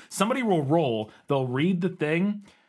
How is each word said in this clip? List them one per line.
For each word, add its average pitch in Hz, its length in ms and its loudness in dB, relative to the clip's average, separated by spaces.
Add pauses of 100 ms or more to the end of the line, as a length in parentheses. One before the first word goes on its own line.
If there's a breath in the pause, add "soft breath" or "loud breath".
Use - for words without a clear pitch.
somebody 247 340 0
will 185 200 2
roll, 131 480 0 (160 loud breath)
they'll 135 200 0
read 165 360 0
the 185 80 -2
thing, 180 540 -2 (240 soft breath)